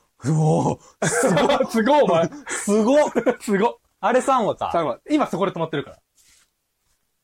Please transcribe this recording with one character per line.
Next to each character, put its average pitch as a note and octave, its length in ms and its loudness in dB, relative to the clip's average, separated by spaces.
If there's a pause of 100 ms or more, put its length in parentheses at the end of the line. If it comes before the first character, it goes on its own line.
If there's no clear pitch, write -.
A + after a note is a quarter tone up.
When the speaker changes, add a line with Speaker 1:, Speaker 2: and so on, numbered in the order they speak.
(240)
Speaker 1:
う B2 60 -2
ん。 D#3 60 0
Speaker 2:
う D#3 40 2
お D#3 360 0
ー。 - 300 -8
Speaker 1:
<laughs> - 0 -
す F4 280 0
ご C#4 280 0
い、 - 40 -6
す A3+ 160 0
ご C#4 160 4
い、 C#4 40 6
お G#3+ 40 2
前。 E3 240 2 (180)
Speaker 2:
す G#3 360 0
ご C#4+ 240 4
っ。 E4 40 -8 (140)
Speaker 1:
<laughs> A#3+ 140 0
す G3+ 180 -2
ご F#3 120 0
っ。 - 60 -12 (240)
Speaker 2:
あ G#3 120 0
れ B3+ 80 2
三 B3 260 0
話 C#3 100 -2
か。 F#2+ 160 -6
Speaker 1:
三 E3 140 0
話。 B2+ 140 -6 (100)
今 D4 160 2
そ F3+ 120 -6
こ F#3+ 80 0
で F3+ 60 -2
止 - 60 -10
ま E3 80 -2
っ D#3+ 40 -8
て D#3 60 -6
る C#3 80 -4
か - 60 -20
ら。 - 80 -20 (1300)